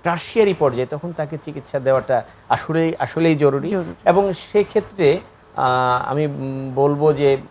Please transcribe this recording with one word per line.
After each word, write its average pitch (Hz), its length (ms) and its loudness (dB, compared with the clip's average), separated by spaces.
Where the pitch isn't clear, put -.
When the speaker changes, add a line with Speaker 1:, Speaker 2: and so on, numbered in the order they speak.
Speaker 1:
টারশিয়ারি 180 520 0
পর্যায়ে, 127 320 0
তখন 151 260 -10
তাকে 156 320 -8
চিকিৎসা 147 340 -10
দেওয়াটা 131 440 0
আসলেই, 160 500 0
আসলেই 160 380 0
জরুরি। 139 320 2
Speaker 2:
জরুরি। 175 260 -4
Speaker 1:
এবং 190 280 4
সেক্ষেত্রে, 196 680 2
আহ, 127 540 0
আমি, 151 160 0
উম, 135 480 -8
বলবো 143 380 4
যে 139 240 4